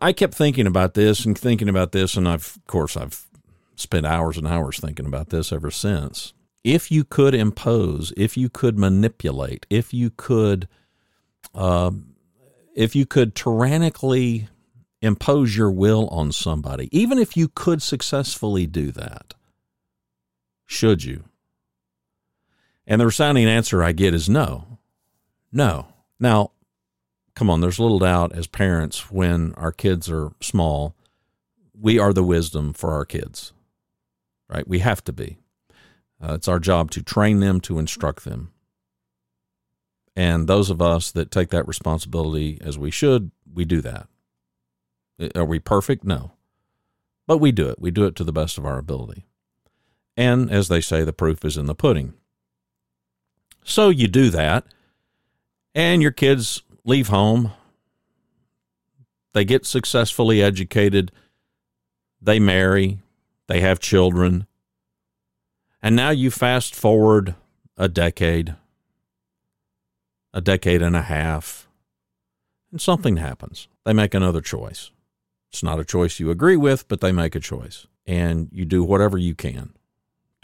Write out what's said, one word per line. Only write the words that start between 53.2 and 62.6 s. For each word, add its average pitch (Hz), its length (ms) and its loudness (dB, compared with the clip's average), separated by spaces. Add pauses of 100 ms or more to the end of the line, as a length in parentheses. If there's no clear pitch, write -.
So 208 280 4
you 131 180 4
do 123 220 6
that, 82 340 0 (1080)
and 170 260 2
your 151 120 4
kids 135 500 0 (220)
leave 123 240 2
home. 107 440 2 (1800)
They 104 100 2
get 123 220 0
successfully 113 760 0
educated. 98 720 2 (1080)
They 107 160 4
marry. 95 640 2 (480)